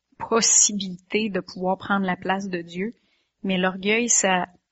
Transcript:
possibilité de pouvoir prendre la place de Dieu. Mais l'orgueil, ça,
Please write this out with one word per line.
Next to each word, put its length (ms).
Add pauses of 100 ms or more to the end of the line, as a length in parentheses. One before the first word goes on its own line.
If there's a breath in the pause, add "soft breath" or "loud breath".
(180)
possibilité 1120
de 100
pouvoir 380
prendre 260
la 120
place 320
de 140
Dieu. 320 (500)
Mais 140
l'orgueil, 500
ça, 400 (240)